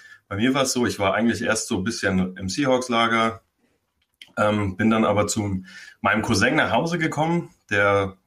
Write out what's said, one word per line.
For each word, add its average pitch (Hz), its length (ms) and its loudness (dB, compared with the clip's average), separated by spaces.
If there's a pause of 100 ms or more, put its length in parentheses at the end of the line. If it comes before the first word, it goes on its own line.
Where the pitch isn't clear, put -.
(300)
bei 98 80 -6
mir 127 160 2
war's 135 180 0
so, 123 140 0
ich 92 120 -2
war 98 160 0
eigentlich 110 280 0
erst 110 260 -2
so 101 120 -2
ein 95 40 -4
bisschen 95 540 -2
im 95 100 -8
Seahawks-Lager, 117 960 0 (960)
ähm, 104 400 0
bin 110 120 2
dann 110 140 2
aber 104 240 2
zu 98 340 -2 (380)
meinem 107 220 2
Cousin 107 340 2
nach 120 160 0
Hause 165 280 0
gekommen, 160 540 -2 (160)
der, 101 460 2 (120)